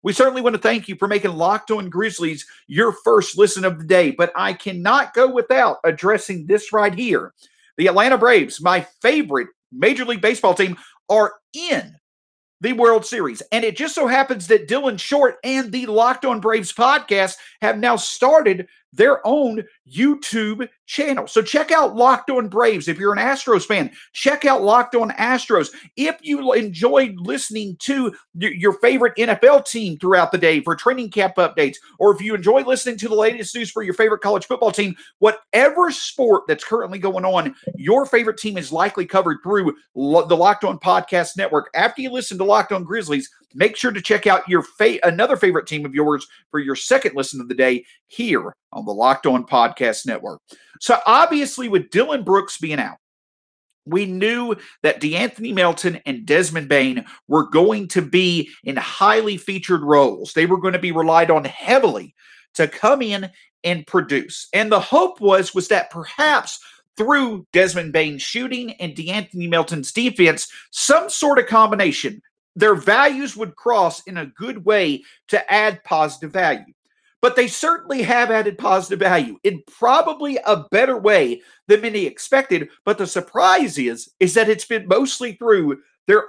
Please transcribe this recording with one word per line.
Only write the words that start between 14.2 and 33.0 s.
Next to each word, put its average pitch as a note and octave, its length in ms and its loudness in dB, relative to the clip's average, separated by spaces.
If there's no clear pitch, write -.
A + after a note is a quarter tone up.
that F3 220 2
Dylan B3 300 -2
Short C#4 460 0
and C4 260 -4
the B3 140 -6
Locked A#3 400 0
On A#3 160 -2
Braves A3 320 -2
podcast A3 640 0
have G#3+ 180 0
now A#3+ 180 0
started A3+ 720 2
their - 320 4
own A#3 380 0
YouTube A3 800 -2
channel. C#4+ 440 -4
So A3 140 2
check D4+ 280 -2
out D4+ 240 2
Locked B3 340 2
On B3 200 -2
Braves G3 400 0
if E3 100 -4
you're G3+ 140 0
an G3+ 80 -2
Astros B3 440 0
fan. F3 280 -2
Check C#4+ 300 0
out C4+ 200 2
Locked A#3+ 320 2
On A3+ 140 0
Astros. A3 600 -2
If D#4 260 -2
you C#4+ 180 -4
l-, C4 140 0
enjoy A3 640 2
listening G#3+ 680 -8
to C4 300 -4
y-, F3+ 140 -4
your F#3+ 320 0
favorite B3 360 2
N A3+ 120 0
F A3 160 2
L C#4 180 8
team G#3+ 340 -8
throughout F3+ 360 2
the F3+ 60 -2
day D#3+ 220 4
for E3 140 -4
training A#3+ 360 -2
camp F#3+ 260 -2
updates, D#3 400 0
or G3+ 120 6
if F3+ 80 0
you G#3+ 140 -6
enjoy G#3+ 300 2
listening B3 340 -2
to G#3+ 100 -8